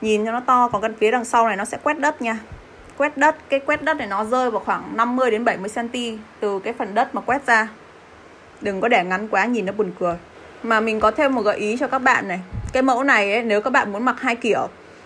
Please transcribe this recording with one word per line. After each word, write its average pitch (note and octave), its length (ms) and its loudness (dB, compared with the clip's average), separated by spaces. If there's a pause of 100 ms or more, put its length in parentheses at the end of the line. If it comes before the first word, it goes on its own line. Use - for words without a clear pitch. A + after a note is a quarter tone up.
nhìn G#3+ 240 0
cho A3+ 80 -4
nó A#3+ 80 -4
to. B3 320 4
Còn G3+ 100 -2
cái A3 160 -2
phía A3 120 4
đằng A#3+ 140 0
sau A#3 220 4
này G#3 100 0
nó G3+ 80 -4
sẽ - 180 -8
quét D4+ 160 0
đất D4 240 -2
nha. A3+ 160 -2 (600)
Quét D4 180 0
đất, D4+ 200 4 (120)
cái C4+ 120 0
quét D4 220 -2
đất D4+ 140 0
này A#3+ 100 -6
nó G3+ 180 -2
rơi B3+ 260 0
vào G#3 100 -2
khoảng F3+ 360 -4
năm A#3+ 200 0
mươi B3+ 140 2
đến A3 140 0
bảy G#3+ 120 2
mươi F#3+ 120 -6
xăng A#3 200 -6
ti A#3+ 300 -6 (220)
từ G3+ 180 -2
cái G3 140 -6
phần G3+ 220 -6
đất A#3+ 200 0
mà G3+ 60 -4
quét B3 260 -2
ra. A3 220 4 (920)
Đừng G3 200 -4
có A3+ 80 2
để G#3 160 4
ngắn F#3+ 240 -4
quá, G3 160 0
nhìn A3+ 220 -2
nó F#3 60 -4
buồn G3+ 280 -2
cười. F3 160 -2 (460)
Mà A3+ 180 2
mình A3 200 0
có G#3+ 100 4
thêm C4+ 240 2
một A3+ 80 0
gợi G3+ 140 2
ý G#3+ 200 -2
cho B3+ 120 -2
các C4+ 100 0
bạn B3+ 300 2
này. F#3 120 -6 (320)
Cái C4 100 2
mẫu C4 200 2
này G#3+ 300 2
ấy, A#3+ 100 2
nếu G#3+ 200 2
các C4 80 -2
bạn G#3+ 220 2
muốn G#3+ 120 -4
mặc B3+ 160 0
hai B3 160 -2
kiểu F#3+ 320 0 (380)